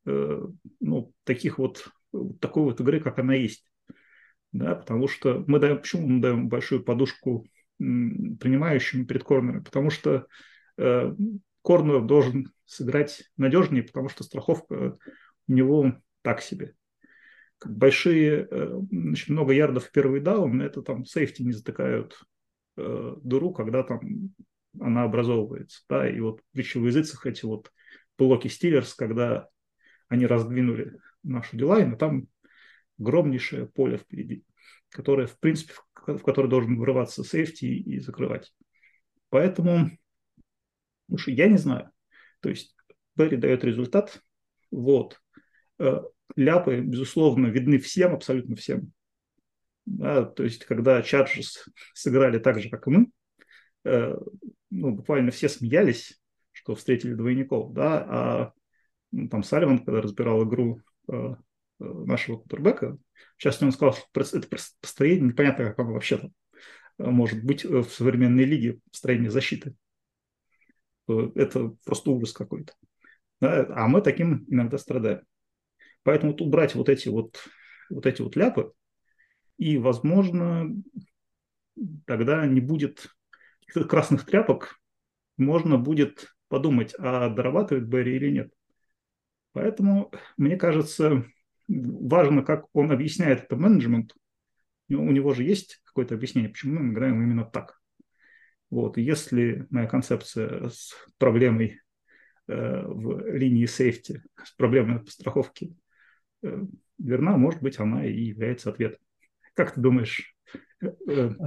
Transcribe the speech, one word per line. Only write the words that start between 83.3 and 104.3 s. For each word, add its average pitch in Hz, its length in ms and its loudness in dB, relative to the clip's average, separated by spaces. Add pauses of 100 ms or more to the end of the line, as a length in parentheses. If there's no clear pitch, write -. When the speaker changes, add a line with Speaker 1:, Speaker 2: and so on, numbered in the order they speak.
Speaker 1:
каких-то - 280 -2
красных 151 360 2
тряпок, - 540 2 (580)
можно 151 400 4
будет 143 500 0 (220)
подумать, 135 500 2
а 127 300 0
дорабатывает 131 580 0
Берри 123 300 0
или 143 140 -2
нет. 123 200 -4 (1000)
Поэтому, 202 580 0 (260)
мне 147 200 2
кажется, 156 680 2 (420)
важно, 135 760 2
как 151 300 -2
он 147 180 2
объясняет 143 520 0
это - 120 -8
менеджменту. 120 600 4 (720)
У 139 40 -4
него, 139 100 0
у 151 80 2
него 139 220 4
же 123 100 -2
есть - 420 -2
какое-то 120 300 -4
объяснение, 113 360 -2
почему 147 280 -4
мы 123 140 -2
играем 117 300 0
именно 117 220 0
так. - 340 -12 (920)
Вот. 117 260 -4
И 117 60 0
если 123 680 0
моя 120 160 -2
концепция - 840 -4
с - 240 -16 (260)
проблемой, 113 600 2 (640)
э, 117 400 -6
в - 380 -8 (100)
линии 123 320 2
сейфти, - 560 -2 (200)